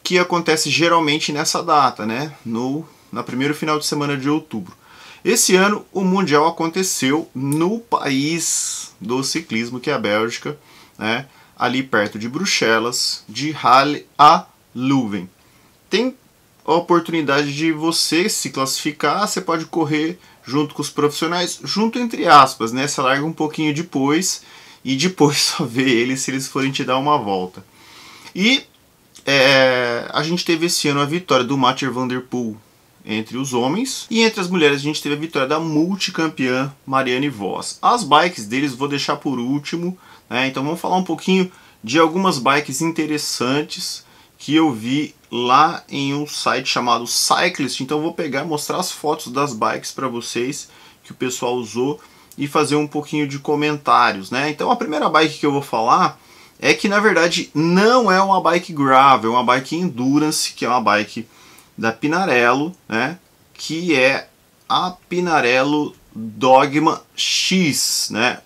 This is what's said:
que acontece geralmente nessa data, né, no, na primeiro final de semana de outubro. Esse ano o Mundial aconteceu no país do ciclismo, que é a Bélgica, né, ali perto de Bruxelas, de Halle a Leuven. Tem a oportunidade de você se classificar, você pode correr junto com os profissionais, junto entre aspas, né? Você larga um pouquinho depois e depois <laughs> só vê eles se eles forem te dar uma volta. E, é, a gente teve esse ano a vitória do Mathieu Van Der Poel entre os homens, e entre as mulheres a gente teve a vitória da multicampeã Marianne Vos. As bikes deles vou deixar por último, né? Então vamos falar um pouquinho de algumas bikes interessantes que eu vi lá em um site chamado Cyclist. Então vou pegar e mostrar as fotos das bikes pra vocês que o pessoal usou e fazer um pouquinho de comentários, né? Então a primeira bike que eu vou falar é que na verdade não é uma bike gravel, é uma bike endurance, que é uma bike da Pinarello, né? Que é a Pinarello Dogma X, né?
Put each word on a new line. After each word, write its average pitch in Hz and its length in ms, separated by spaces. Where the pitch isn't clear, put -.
que 175 160
acontece 165 540
geralmente 156 600
nessa 151 300
data, 143 440
né, 135 280
no, 131 440
na 117 100
primeiro 135 320
final 156 240
de 147 80
semana 147 320
de 131 120
outubro. 147 440
Esse 202 320
ano 208 360
o 190 120
Mundial 170 440
aconteceu 165 880
no 156 440
país - 1200
do 123 240
ciclismo, 120 560
que 147 100
é 143 40
a 127 60
Bélgica, 113 580
né, 117 300
ali 123 280
perto 107 340
de 110 100
Bruxelas, 123 1000
de 135 220
Halle 139 560
a 160 300
Leuven. 120 540
Tem 247 280
a 151 80
oportunidade 160 800
de 160 160
você 165 560
se - 220
classificar, 147 760
você 202 140
pode 165 260
correr 156 540
junto 143 300
com - 80
os 143 80
profissionais, 160 760
junto 226 360
entre 233 280
aspas, 131 460
né? 131 140
Você 139 120
larga 139 240
um 165 80
pouquinho 156 420
depois 151 680
e 131 120
depois 151 420
<laughs> - 180
só 170 80
vê 123 200
eles 131 380
se 135 100
eles 135 160
forem 135 240
te 139 120
dar 127 140
uma 143 220
volta. 95 440
E, 240 280
é, 131 880
a 151 120
gente 175 200
teve 170 220
esse 175 220
ano 143 140
a 143 40
vitória 139 400
do 139 120
Mathieu 131 360
Van 127 140
Der 127 160
Poel 117 340
entre 110 320
os 135 160
homens, 151 560
e 226 120
entre 220 180
as 180 80
mulheres 151 300
a 139 60
gente 151 200
teve 147 120
a 147 40
vitória 147 280
da 151 120
multicampeã 156 1120
Marianne 131 420
Vos. 98 540
As 226 200
bikes 151 460
deles 131 260
vou 135 140
deixar 143 300
por 143 200
último, 143 600
né? 127 180
Então 131 160
vamos 165 160
falar - 160
um 185 80
pouquinho 185 480
de 120 160
algumas 165 400
bikes 135 420
interessantes 151 1200
que 147 180
eu 156 160
vi 123 420
lá 131 600
em 139 240
um 147 120
site 131 440
chamado 120 360
Cyclist. 143 760
Então 151 200
vou 160 120
pegar 143 300
e 175 40
mostrar 151 300
as 180 120
fotos 147 440
das 135 200
bikes 110 380
pra 131 160
vocês 120 640
que - 80
o - 40
pessoal 123 400
usou 123 440
e 143 100
fazer 147 300
um 151 100
pouquinho 147 400
de 139 100
comentários, 131 920
né? 139 180
Então 165 220
a 180 60
primeira 151 320
bike 156 300
que 151 60
eu 147 60
vou 139 100
falar 143 560
é 147 160
que - 140
na 202 140
verdade 175 520
não 196 560
é 185 120
uma 190 180
bike 170 320
gravel, 135 600
é 120 40
uma 123 80
bike 131 320
endurance, 147 800
que - 100
é 117 60
uma 123 100
bike 107 480
da 113 160
Pinarello, 147 800
né? 131 300
Que 165 420
é 131 340
a 170 260
Pinarello 147 840
Dogma 131 880
X, - 920
né? 113 360